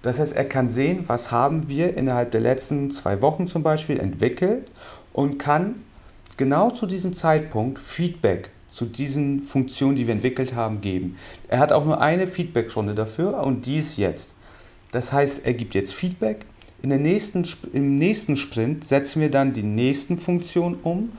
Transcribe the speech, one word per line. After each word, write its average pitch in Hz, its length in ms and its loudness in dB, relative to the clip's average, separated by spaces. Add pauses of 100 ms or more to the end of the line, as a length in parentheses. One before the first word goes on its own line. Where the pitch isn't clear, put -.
Das 127 160 -2
heißt, 151 160 -2
er 131 100 2
kann 131 220 0
sehen, 147 400 0
was 120 240 -2
haben 135 380 2
wir 156 280 0
innerhalb 123 340 0
der 110 100 2
letzten 139 500 0
zwei 101 300 0
Wochen 156 260 2
zum 165 160 -2
Beispiel 156 360 2
entwickelt 131 680 0 (440)
und 143 260 0
kann 170 360 2 (600)
genau 151 360 4
zu 240 140 -6
diesem 180 280 -4
Zeitpunkt 156 680 0
Feedback 165 720 -2 (180)
zu - 160 -6
diesen 139 580 -2
Funktionen, 135 520 2
die 120 100 0
wir 117 80 0
entwickelt 127 420 -2
haben, 110 260 -2
geben. 92 340 -4 (320)
Er 123 120 2
hat 147 120 6
auch 147 140 6
nur 156 160 2
eine 180 260 2
Feedbackrunde 110 680 -2
dafür 160 500 -2
und 117 200 0
die 139 120 -2
ist - 180 -2
jetzt. 90 400 -2 (560)
Das 123 220 -2
heißt, 139 320 2
er 123 80 2
gibt 117 200 -6
jetzt 95 200 0
Feedback. 214 520 -4 (360)
In 135 80 -2
der 139 100 4
nächsten 175 480 2
Sp-, - 240 -10
im 139 240 2
nächsten 160 400 2
Sprint 131 480 -2
setzen 143 380 2
wir 151 100 2
dann 135 220 4
die 110 100 -2
nächsten 127 540 0
Funktionen 175 680 -2
um 190 360 -2